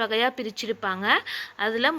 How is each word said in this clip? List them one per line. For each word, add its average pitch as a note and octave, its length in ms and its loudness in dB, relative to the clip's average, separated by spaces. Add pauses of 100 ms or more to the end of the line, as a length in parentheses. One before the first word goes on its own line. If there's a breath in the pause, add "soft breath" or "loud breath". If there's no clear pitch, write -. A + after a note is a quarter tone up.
வகையா A3 340 2
பிரிச்சிருப்பாங்க. G#3+ 800 0 (480 loud breath)
அதுல A#3+ 320 2